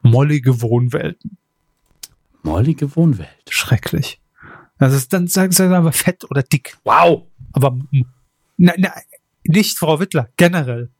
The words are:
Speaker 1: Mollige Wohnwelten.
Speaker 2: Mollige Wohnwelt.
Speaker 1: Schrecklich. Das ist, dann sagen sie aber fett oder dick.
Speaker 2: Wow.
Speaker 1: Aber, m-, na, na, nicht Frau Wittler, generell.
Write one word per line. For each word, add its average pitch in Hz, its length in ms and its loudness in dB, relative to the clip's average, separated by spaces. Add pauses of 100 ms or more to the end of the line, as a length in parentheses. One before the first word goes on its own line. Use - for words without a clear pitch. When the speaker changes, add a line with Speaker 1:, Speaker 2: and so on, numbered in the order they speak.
Speaker 1:
Mollige 127 600 2
Wohnwelten. 120 760 -4 (1040)
Speaker 2:
Mollige 139 540 -2
Wohnwelt. 139 320 0 (220)
Speaker 1:
Schrecklich. - 720 -4 (560)
Das 135 160 4
ist, 135 180 -2
dann 175 160 -2
sagen 185 240 0
sie 190 120 2 (120)
aber 165 160 2
fett - 400 -4
oder 139 100 0
dick. - 440 -4
Speaker 2:
Wow. 160 420 4 (240)
Speaker 1:
Aber, 131 260 0 (140)
m-, 131 140 0 (520)
na, 175 200 6
na, 185 160 0 (500)
nicht 196 340 0
Frau 156 220 0
Wittler, 156 380 -4
generell. 131 520 -8 (100)